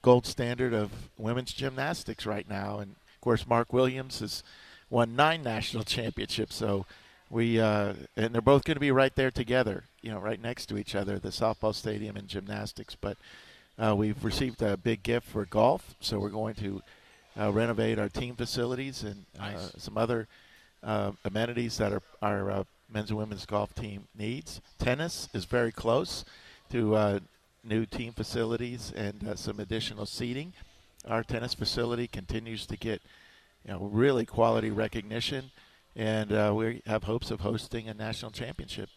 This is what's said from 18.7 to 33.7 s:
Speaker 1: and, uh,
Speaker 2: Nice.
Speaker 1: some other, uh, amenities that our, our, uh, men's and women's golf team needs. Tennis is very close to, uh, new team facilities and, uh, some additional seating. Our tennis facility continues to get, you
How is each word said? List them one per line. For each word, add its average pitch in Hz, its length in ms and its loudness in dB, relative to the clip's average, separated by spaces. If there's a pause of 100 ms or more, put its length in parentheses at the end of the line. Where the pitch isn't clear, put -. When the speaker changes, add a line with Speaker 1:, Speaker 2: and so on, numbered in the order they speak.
Speaker 1:
and, 101 200 -8 (140)
uh, 104 140 -8
Speaker 2:
Nice. 90 260 -8
Speaker 1:
some 101 180 -8
other, 113 300 2 (560)
uh, 104 300 0 (120)
amenities 117 540 -2
that 104 140 2
our, 104 100 -2 (180)
our, 101 300 0
uh, 98 140 0 (260)
men's 107 200 -4
and 107 100 0
women's 104 260 -6
golf 104 260 0
team 101 440 -10
needs. 113 440 -8 (200)
Tennis 143 520 0
is 98 120 -4
very 120 260 2
close 120 540 0 (460)
to, 110 260 4
uh, 101 240 4 (440)
new 110 220 0
team 117 260 -6
facilities 117 800 -4
and, 101 360 -6
uh, 101 100 -4
some 104 240 -6
additional 107 440 -4
seating. 131 480 -6 (540)
Our 113 160 0
tennis 120 320 -4
facility 120 540 -2
continues 110 580 -6
to 107 100 -6
get, 107 240 -4 (640)
you - 80 -10